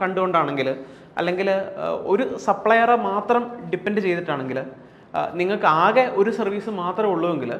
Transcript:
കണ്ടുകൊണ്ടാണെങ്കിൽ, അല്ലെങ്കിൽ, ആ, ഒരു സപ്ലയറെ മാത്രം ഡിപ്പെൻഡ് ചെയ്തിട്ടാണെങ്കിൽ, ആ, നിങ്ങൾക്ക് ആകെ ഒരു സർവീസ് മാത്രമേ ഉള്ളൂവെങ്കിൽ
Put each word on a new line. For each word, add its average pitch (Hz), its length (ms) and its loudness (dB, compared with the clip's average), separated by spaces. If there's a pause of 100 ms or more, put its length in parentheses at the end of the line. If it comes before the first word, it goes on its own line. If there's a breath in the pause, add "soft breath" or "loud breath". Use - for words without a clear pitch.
കണ്ടുകൊണ്ടാണെങ്കിൽ, 165 760 0 (420 loud breath)
അല്ലെങ്കിൽ, 180 340 0
ആ, 165 380 -4 (140)
ഒരു 214 340 0
സപ്ലയറെ 226 580 4
മാത്രം 208 760 -2
ഡിപ്പെൻഡ് 196 300 -2
ചെയ്തിട്ടാണെങ്കിൽ, 156 600 -2 (560 loud breath)
ആ, - 180 -2
നിങ്ങൾക്ക് 190 320 -2
ആകെ 196 480 4
ഒരു 202 180 2
സർവീസ് 202 380 -4
മാത്രമേ 196 400 -2
ഉള്ളൂവെങ്കിൽ 160 500 -2